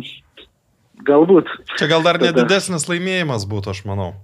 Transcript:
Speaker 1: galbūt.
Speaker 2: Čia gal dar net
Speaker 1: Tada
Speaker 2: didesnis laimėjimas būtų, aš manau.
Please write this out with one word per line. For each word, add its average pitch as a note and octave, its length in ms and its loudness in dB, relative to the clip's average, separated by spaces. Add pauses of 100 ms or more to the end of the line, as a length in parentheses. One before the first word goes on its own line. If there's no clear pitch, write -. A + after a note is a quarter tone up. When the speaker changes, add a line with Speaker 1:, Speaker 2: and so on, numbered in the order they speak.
(1000)
Speaker 1:
galbūt. D#3 500 4 (220)
Speaker 2:
Čia - 160 -2
gal E3 140 2
dar E3+ 160 2
net D3 160 0
Speaker 1:
Tada B2 120 2
Speaker 2:
didesnis F#3 420 0
laimėjimas F3 580 -4
būtų, G2 280 -6
aš - 100 -12
manau. G2 300 -6 (100)